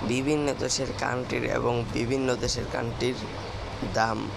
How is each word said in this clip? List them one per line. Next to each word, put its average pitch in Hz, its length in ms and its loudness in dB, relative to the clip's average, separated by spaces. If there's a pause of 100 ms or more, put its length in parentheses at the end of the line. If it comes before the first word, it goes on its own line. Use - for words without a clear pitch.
(100)
বিভিন্ন 143 360 2 (160)
দেশের 131 280 0 (120)
কান্ট্রির 123 420 0 (140)
এবং 120 160 2 (200)
বিভিন্ন 127 340 2 (140)
দেশের 123 320 0
কান্ট্রির 120 440 0 (760)
দাম 113 240 4 (180)